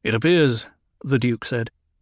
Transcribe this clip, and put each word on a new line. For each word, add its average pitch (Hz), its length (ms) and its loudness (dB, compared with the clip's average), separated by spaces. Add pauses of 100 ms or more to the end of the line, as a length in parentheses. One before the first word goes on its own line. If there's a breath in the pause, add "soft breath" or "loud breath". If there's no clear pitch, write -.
"It 113 100 -2
appears," 139 540 2 (360)
the 135 140 0
Duke 117 280 -2
said, 117 260 -4 (300)